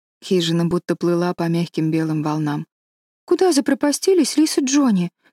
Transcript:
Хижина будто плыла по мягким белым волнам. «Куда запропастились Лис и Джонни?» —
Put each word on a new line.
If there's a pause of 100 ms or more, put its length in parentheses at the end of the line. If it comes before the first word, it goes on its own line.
(240)
Хижина
будто
плыла
по
мягким
белым
волнам. (600)
«Куда
запропастились
Лис
и
Джонни?» — (220)